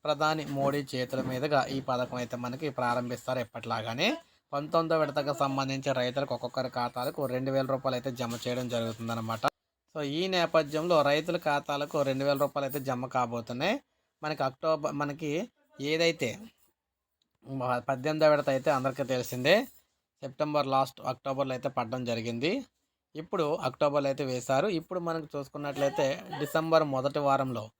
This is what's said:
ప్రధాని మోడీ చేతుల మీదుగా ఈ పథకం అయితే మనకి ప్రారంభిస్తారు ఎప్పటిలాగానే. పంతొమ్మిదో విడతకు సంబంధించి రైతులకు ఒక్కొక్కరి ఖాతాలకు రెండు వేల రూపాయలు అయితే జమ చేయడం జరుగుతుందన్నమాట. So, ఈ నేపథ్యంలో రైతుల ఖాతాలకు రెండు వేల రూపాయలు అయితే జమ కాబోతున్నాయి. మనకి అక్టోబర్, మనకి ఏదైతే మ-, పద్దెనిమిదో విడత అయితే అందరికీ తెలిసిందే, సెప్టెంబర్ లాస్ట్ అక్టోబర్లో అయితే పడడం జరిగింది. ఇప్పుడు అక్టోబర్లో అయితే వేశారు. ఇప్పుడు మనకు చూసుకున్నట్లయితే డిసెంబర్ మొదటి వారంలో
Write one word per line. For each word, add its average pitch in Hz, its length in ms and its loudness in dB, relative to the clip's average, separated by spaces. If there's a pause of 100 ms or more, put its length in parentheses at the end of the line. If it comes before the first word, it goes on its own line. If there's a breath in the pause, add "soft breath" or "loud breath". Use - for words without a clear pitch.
ప్రధాని 151 460 2
మోడీ 139 340 2
చేతుల 131 380 -2
మీదుగా 131 460 2
ఈ 135 120 -2
పథకం 127 380 -2
అయితే 120 200 -6
మనకి 127 320 -4
ప్రారంభిస్తారు 123 680 -2
ఎప్పటిలాగానే. 117 680 -2 (420 soft breath)
పంతొమ్మిదో 160 440 0
విడతకు 147 380 0
సంబంధించి 135 580 0
రైతులకు 131 420 0
ఒక్కొక్కరి 123 360 -4
ఖాతాలకు 123 560 -4
రెండు 127 240 -2
వేల 135 160 2
రూపాయలు 131 300 0
అయితే 123 160 -4
జమ 120 240 -4
చేయడం 123 320 -2
జరుగుతుందన్నమాట. 113 760 -2 (520)
So, 156 60 -6 (100)
ఈ 151 180 -2
నేపథ్యంలో 165 760 2
రైతుల 156 360 2
ఖాతాలకు 143 640 -2
రెండు 135 220 0
వేల 143 140 2
రూపాయలు 139 280 0
అయితే 139 140 -2
జమ 127 260 -2
కాబోతున్నాయి. 123 680 0 (480)
మనకి 151 200 -4
అక్టోబర్, 147 520 0
మనకి 143 360 -2 (480)
ఏదైతే 160 500 2 (1160)
మ-, 127 360 -2
పద్దెనిమిదో 151 460 2
విడత 147 200 6
అయితే 135 220 2
అందరికీ 131 340 0
తెలిసిందే, 127 500 2 (680)
సెప్టెంబర్ 147 460 0
లాస్ట్ 135 380 0
అక్టోబర్లో 135 480 -2
అయితే 127 160 -4
పడడం 123 340 -4
జరిగింది. 117 480 -2 (640)
ఇప్పుడు 165 320 -2 (160)
అక్టోబర్లో 143 480 2
అయితే 139 160 -2
వేశారు. 131 460 0
ఇప్పుడు 170 280 -4
మనకు 165 280 -4
చూసుకున్నట్లయితే 143 760 -2 (280)
డిసెంబర్ 160 540 4
మొదటి 135 340 0
వారంలో 135 420 2 (160)